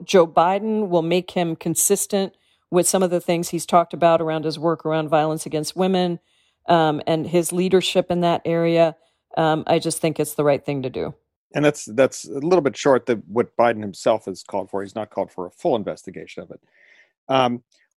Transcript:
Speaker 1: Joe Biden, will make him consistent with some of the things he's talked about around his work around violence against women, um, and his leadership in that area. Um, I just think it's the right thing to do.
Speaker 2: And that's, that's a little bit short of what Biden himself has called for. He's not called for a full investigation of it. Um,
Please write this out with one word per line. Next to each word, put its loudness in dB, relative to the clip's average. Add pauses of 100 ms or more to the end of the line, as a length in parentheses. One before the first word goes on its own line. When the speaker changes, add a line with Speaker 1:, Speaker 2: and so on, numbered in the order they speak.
Speaker 1:
Joe 6
Biden, 0
will 2
make -2
him -2
consistent -2 (340)
with 2
some 2
of 2
the 0
things -2
he's -6
talked 2
about 4
around -4
his -4
work -2
around -2
violence 0
against -6
women, 0 (480)
um, 2
and -2
his 0
leadership 2
in 0
that 0
area. 2 (400)
Um, 0
I 4
just -4
think -2
it's -4
the 0
right 2
thing -4
to -4
do. -6 (400)
Speaker 2:
And 0
that's, 0
that's 0
a -10
little 2
bit -2
short 2
of 0
what -4
Biden 2
himself -2
has -10
called -8
for. -6
He's -12
not -8
called -6
for -10
a -16
full -2
investigation -8
of -20
it. -20 (640)
Um, 2 (340)